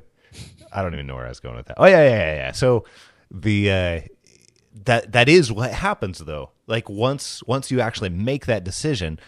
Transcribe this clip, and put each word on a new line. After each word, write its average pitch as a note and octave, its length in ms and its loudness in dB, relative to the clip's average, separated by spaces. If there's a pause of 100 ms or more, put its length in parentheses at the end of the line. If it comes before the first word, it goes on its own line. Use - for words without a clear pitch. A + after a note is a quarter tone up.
(720)
I G2 80 -4
don't F2 120 -4
even C#2+ 140 -10
know C2 80 -10
where B1 100 -10
I B1 40 -12
was B1 100 -16
going A#1+ 160 -14
with A#1+ 120 -16
that. - 120 -14
Oh, D#3+ 60 8
yeah, F3+ 180 10
yeah, C#3 60 8
yeah, E2+ 260 0
yeah. C2 160 -6
So, B2 320 0 (460)
the, G2+ 420 0
uh, F2+ 280 0 (840)
that, A#2 300 0
that B2 160 6
is D#3+ 200 6
what A2+ 220 -6
happens, A2+ 480 -6
though. D2+ 320 -12 (160)
Like, A2+ 220 -4
once, B2 540 -4
once C3 280 -4
you B2+ 80 0
actually A2 300 -2
make A2 380 -4
that G#2 180 -2
decision, F#2 520 -4 (100)